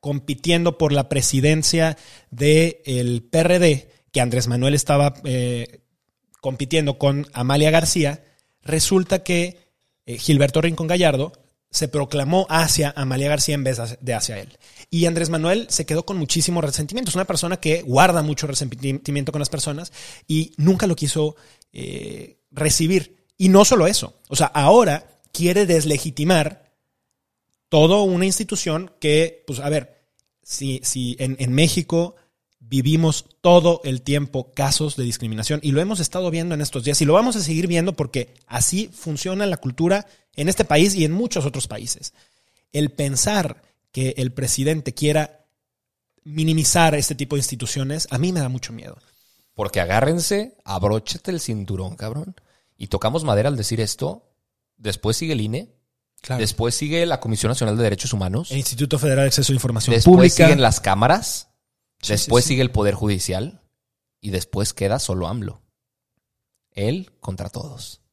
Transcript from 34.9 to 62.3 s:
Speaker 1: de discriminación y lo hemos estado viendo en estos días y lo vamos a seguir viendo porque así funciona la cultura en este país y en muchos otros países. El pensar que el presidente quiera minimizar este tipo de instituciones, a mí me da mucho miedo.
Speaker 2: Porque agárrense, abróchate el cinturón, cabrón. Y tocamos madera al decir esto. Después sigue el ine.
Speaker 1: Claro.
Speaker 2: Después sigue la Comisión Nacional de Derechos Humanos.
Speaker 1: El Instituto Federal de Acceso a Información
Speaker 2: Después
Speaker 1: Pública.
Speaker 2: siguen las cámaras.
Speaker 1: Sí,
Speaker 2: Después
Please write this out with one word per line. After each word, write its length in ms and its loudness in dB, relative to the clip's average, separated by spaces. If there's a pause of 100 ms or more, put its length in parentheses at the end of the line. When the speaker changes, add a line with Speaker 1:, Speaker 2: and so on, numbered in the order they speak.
Speaker 1:
de 80 -4
discriminación 580 -6
y 100 0
lo 80 2
hemos 200 -2
estado 300 -4
viendo 240 -4
en 60 -4
estos 240 -6
días 160 0
y 60 2
lo 80 6
vamos 220 4
a 40 -4
seguir 260 -2
viendo 280 0
porque 400 -6 (120)
así 460 -2
funciona 540 -6
la 120 -2
cultura 480 0 (280)
en 140 -2
este 160 0
país 300 4
y 100 2
en 80 0
muchos 340 -2
otros 200 -6
países. 460 -10 (600)
El 180 -2
pensar 720 -2 (280)
que 280 -4
el 140 -2
presidente 600 -4
quiera 540 -2 (760)
minimizar 720 2
este 200 -2
tipo 220 -6
de 40 0
instituciones, 680 -6
a 80 -4
mí 140 0
me 80 -2
da 80 -2
mucho 240 -8
miedo. 260 -18 (560)
Speaker 2:
Porque 260 -4
agárrense, 840 0
abróchate 640 -4
el 100 -4
cinturón, 560 -8
cabrón. 380 -10 (420)
Y 120 -14
tocamos 360 -2
madera 240 2
al 80 -2
decir 240 -4
esto. 500 -6 (460)
Después 400 -4
sigue 160 -4
el 80 -2
ine. 300 -6 (500)
Speaker 1:
Claro. 200 -6
Speaker 2:
Después 340 -2
sigue 320 -2
la 120 -2
Comisión 320 -2
Nacional 260 -2
de 80 0
Derechos 280 -2
Humanos. 380 -4
Speaker 1:
El 80 -4
Instituto 400 -2
Federal 260 2
de 40 2
Acceso 240 0
a 20 2
Información 400 0
Speaker 2:
Después 220 10
Speaker 1:
Pública. 180 8
Speaker 2:
siguen 260 6
las 200 4
cámaras. 680 2 (520)
Speaker 1:
Sí, 120 -4
Speaker 2:
Después 320 2